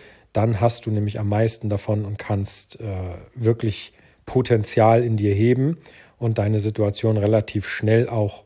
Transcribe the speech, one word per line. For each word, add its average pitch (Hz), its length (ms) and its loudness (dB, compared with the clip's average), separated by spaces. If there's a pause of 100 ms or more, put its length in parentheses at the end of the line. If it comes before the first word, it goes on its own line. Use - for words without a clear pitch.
(340)
Dann 110 260 0
hast 117 260 0
du 113 60 -4
nämlich 104 280 -2
am 104 100 -4
meisten 110 400 0
davon 104 360 -2
und 101 120 -8
kannst, - 640 -6
äh, 113 60 -12 (500)
wirklich 113 580 -2 (320)
Potenzial 117 800 4
in 113 140 0
dir 101 160 2
heben 127 440 2 (420)
und 113 200 -2
deine 107 200 0
Situation 107 580 0
relativ 107 500 0
schnell 113 420 2
auch 107 360 -4